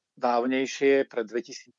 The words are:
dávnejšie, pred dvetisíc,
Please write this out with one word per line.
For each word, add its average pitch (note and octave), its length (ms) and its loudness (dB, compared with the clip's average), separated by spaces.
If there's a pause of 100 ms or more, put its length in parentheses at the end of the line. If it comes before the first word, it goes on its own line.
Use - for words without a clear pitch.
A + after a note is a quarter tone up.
(140)
dávnejšie, C3 960 0
pred A#2 160 -6
dvetisíc, A#2+ 540 -10